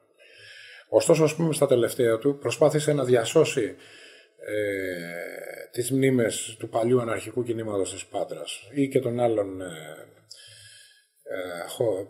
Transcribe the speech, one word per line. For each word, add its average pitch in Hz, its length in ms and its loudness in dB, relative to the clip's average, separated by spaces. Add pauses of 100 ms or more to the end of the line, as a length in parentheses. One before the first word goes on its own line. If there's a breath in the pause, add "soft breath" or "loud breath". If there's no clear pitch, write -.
(880 loud breath)
Ωστόσο, 156 360 6
ας 151 100 2
πούμε, 165 180 0
στα 143 140 2
τελευταία 117 520 2
του 143 220 0
προσπάθησε 147 520 2
να 139 120 0
διασώσει, 120 680 2 (640 loud breath)
ε, 92 920 -6 (420)
τις 123 180 -4
μνήμες 131 680 2
του 113 100 -8
παλιού 120 320 2
αναρχικού 110 420 -4
κινήματος 107 500 -4
της 95 140 -14
Πάτρας - 680 -8
ή 139 140 2
και 135 120 2
των 123 200 0
άλλων, 101 400 0
ε, 92 60 -8 (1600 loud breath)
ε, 90 460 -10
χω-, 101 420 -2